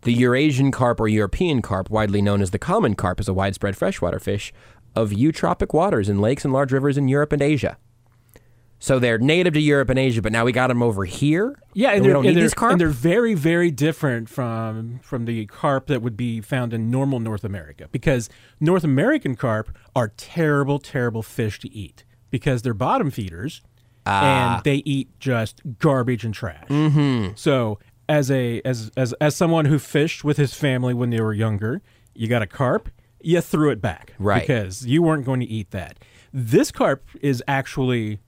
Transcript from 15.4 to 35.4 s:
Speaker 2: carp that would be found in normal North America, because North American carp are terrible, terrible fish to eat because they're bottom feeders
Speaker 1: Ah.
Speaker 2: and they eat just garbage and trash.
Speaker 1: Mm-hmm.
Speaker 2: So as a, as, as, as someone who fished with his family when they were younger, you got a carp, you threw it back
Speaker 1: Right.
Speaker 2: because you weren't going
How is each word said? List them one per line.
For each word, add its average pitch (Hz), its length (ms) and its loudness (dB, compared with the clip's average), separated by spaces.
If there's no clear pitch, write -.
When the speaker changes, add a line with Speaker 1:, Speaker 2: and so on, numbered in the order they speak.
Speaker 2:
carp 135 400 -2
that 127 160 0
would 117 140 -4
be 113 240 -4
found 123 320 -4
in 113 180 -2
normal 135 280 0
North 110 240 -4
America, 78 480 -10
because 127 380 0
North 170 240 2
American 160 500 2
carp 110 420 -4
are 120 200 0
terrible, 143 600 0
terrible 120 440 -4
fish 110 380 -6
to - 140 -14
eat 104 300 -16
because 127 320 -2
they're 120 120 -2
bottom 156 360 -2
feeders 92 500 -10
Speaker 1:
Ah. 92 480 2
Speaker 2:
and - 80 -8
they 139 200 0
eat 139 240 -4
just 117 440 -4
garbage 127 440 2
and 110 100 -4
trash. - 340 -12
Speaker 1:
Mm-hmm. 143 680 2
Speaker 2:
So 120 440 0
as 147 220 2
a, 120 340 0
as, 117 320 -4
as, 127 180 -2
as 151 200 0
someone 165 300 2
who 147 160 4
fished - 420 -2
with 143 140 0
his 139 180 0
family 127 400 0
when 120 160 -2
they 113 100 0
were 110 120 0
younger, 110 480 -2
you 110 140 -6
got 120 140 0
a 101 40 -4
carp, 139 420 -2
you 170 180 2
threw 151 300 2
it 110 100 -4
back 90 380 -8
Speaker 1:
Right. 95 240 0
Speaker 2:
because 104 440 -4
you 147 160 2
weren't 156 220 0
going 131 160 -2